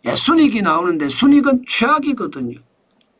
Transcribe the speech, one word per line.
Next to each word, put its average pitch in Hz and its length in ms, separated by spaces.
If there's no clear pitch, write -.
예, - 100
순이익이 285 460
나오는데 170 480
순이익은 277 580
최악이거든요. 226 920